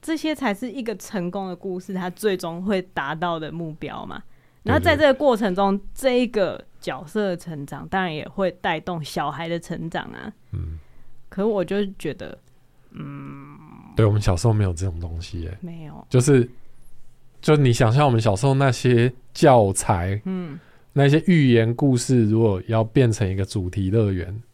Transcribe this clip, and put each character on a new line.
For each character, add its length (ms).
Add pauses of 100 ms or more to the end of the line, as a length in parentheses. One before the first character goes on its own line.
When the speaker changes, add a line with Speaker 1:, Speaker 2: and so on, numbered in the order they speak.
Speaker 1:
这 140
些 180
才 200
是 180
一 100
个 140
成 340
功 200
的 60
故 220
事 160
他 160
最 280
终 260
会 180
达 320
到 240
的 140
目 220
标 320
嘛。 160 (420)
Speaker 2:
对， 60
对。 20
Speaker 1:
然 60
后 40
在 140
这 100
个 80
过 220
程 180
中， 240 (160)
这 280
一 60
个 360 (160)
角 260
色 240
的 60
成 300
长 240
当 120
然 140
也 100
会 240 (120)
带 180
动 240
小 260
孩 200
的 100
成 300
长 160
啊。 260 (220)
Speaker 2:
嗯。 260 (480)
Speaker 1:
可 140
是 40
我 200
就 200 (140)
觉 140
得， 240 (540)
嗯。 680 (380)
Speaker 2:
对， 100
我 60
们 100
小 160
时 80
候 80
没 100
有 80
这 140
种 140
东 200
西 220
耶。 180
Speaker 1:
没 260
有。 220
Speaker 2:
就 140
是， 260 (920)
就 140
你 180
想 180
象 140
我 60
们 100
小 140
时 100
候 80
那 180
些 400 (220)
教 400
材， 520
Speaker 1:
嗯。 340 (340)
Speaker 2:
那 160
些 160
寓 260
言 220
故 240
事， 320
如 100
果 280
要 160
变 280
成 160
一 80
个 80
主 280
题 180
乐 220
园 280 (140)